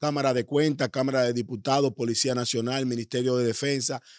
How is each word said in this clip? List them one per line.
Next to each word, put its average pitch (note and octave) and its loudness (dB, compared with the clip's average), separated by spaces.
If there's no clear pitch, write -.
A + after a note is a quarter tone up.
Cámara C#3+ 2
de A#2+ 2
Cuentas, C#3+ 0
Cámara C3 0
de B2 2
Diputados, B2 0
Policía A#2+ 0
Nacional, B2 -2
Ministerio B2 -2
de B2 2
Defensa, C3+ -2